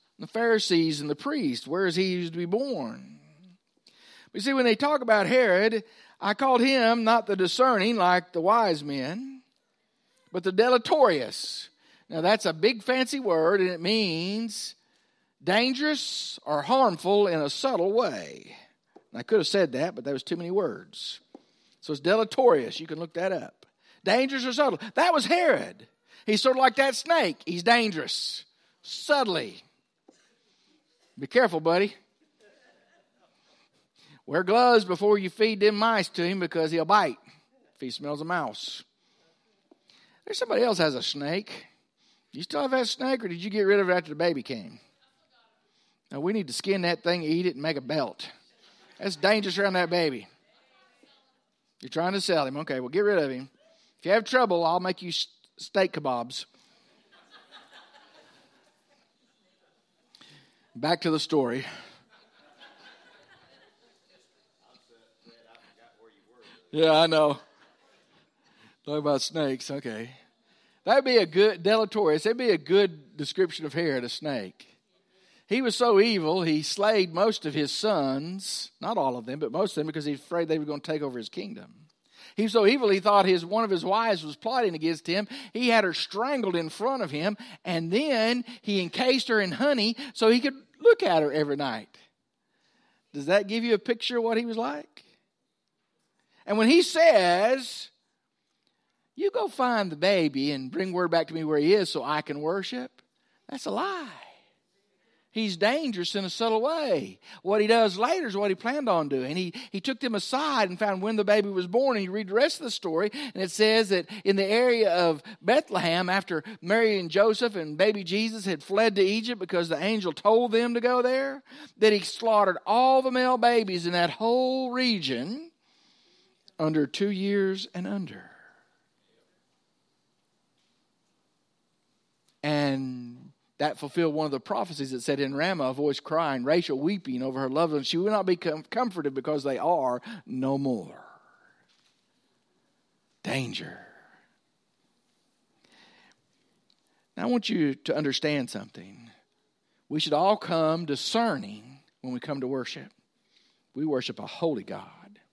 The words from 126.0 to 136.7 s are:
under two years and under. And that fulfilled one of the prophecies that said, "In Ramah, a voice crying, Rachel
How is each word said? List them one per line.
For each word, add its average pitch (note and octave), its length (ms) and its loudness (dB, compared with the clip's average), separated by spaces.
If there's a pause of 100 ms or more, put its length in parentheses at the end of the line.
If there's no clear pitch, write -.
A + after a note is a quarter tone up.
under D#3 300 0
two G3+ 240 -4
years F#3+ 640 -2
and F3+ 100 -8
under. F#3 460 -10 (4000)
And C3+ 920 -4 (260)
that D3+ 220 -4
fulfilled D#3 340 -2
one D#3 120 -2
of D3 60 -4
the C3+ 80 -4
prophecies E3 520 -6
that B2+ 100 -6
said, C#3 180 -2
"In C#3 160 -2
Ramah, D#3 340 -2
a C3 40 -4
voice C#3+ 260 -2
crying, D3+ 440 -2
Rachel D3+ 360 0